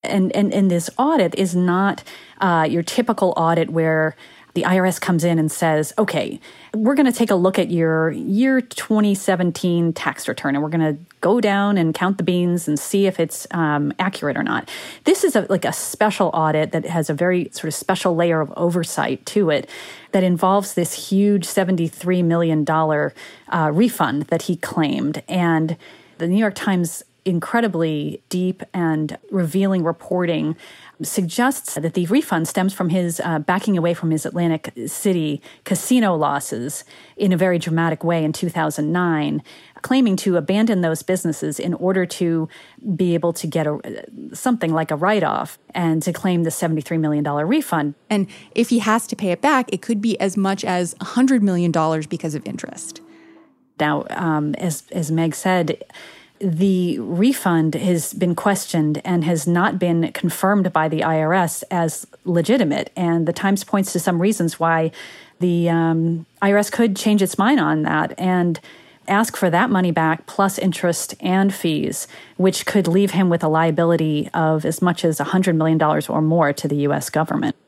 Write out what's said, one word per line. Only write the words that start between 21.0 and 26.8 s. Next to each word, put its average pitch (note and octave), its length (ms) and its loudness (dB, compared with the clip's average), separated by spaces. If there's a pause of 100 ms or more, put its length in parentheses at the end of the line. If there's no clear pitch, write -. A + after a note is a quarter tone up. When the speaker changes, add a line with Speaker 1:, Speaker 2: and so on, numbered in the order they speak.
Speaker 1:
huge G3+ 340 4
seventy-three F3+ 800 0
million E3 420 2
dollar, D#3 500 0 (340)
uh, D#3 240 0
refund D3 520 0
that E3 180 -2
he F3 140 -4
claimed. D3 720 -4
And E3 480 0 (420)
the E3 80 -4
New F#3 120 2
York G#3 160 0
Times' F3+ 480 -2 (220)